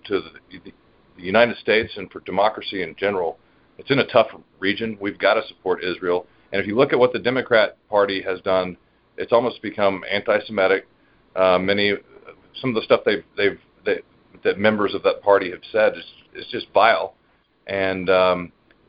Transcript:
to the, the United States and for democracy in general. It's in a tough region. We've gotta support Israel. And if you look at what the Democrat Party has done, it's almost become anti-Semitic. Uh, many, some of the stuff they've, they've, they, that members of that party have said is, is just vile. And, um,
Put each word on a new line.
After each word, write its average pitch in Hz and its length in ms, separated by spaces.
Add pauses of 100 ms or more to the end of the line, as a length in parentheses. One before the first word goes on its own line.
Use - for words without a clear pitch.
to 98 160 (300)
the, 87 200 (460)
the 92 60
United 107 340
States 110 380
and 92 160
for 87 100
democracy 98 600
in 80 160
general. 95 400 (400)
It's - 140
in 139 80
a - 80
tough 110 200 (320)
region. 104 400
We've 98 200
gotta 107 280
support 87 360
Israel. 90 420 (260)
And 98 100
if 92 60
you 104 80
look 139 180
at 135 60
what 123 140
the 117 60
Democrat 117 580 (120)
Party 101 340
has 92 180
done, 92 340 (420)
it's - 140
almost 120 300
become 98 500
anti-Semitic. 101 760 (480)
Uh, 92 240
many, 101 340 (640)
some 131 120
of 113 40
the 107 60
stuff 110 240
they've, 104 180 (140)
they've, 101 220 (260)
they, 95 140 (440)
that 92 160
members 104 360
of 92 80
that - 180
party 98 300
have 87 100 (100)
said 107 240
is, 85 100 (300)
is - 160
just - 220
vile. 98 400 (520)
And, 95 440
um, 92 420 (380)